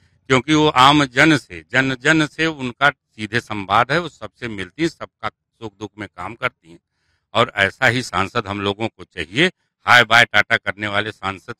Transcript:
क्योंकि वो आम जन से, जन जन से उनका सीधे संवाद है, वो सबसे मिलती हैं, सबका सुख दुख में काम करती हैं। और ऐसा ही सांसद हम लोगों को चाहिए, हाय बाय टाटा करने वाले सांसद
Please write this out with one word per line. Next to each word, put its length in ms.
क्योंकि 280
वो 140
आम 360
जन 320
से, 360
जन 220
जन 320
से 200
उनका 440
सीधे 500
संवाद 520
है, 60
वो 100
सबसे 400
मिलती 340
हैं, 60
सबका 400
सुख 500
दुख 200
में 180
काम 180
करती 360
हैं। 80
और 220
ऐसा 300
ही 160
सांसद 440
हम 140
लोगों 280
को 160
चाहिए, 460
हाय 180
बाय 200
टाटा 320
करने 300
वाले 260
सांसद 480